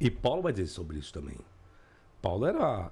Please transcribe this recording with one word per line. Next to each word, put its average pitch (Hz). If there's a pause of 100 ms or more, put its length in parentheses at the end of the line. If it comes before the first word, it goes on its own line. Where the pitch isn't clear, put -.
E 120
Paulo 156
vai 170
dizer 95
sobre 78
isso 69
também. 69 (880)
Paulo 98
era, 143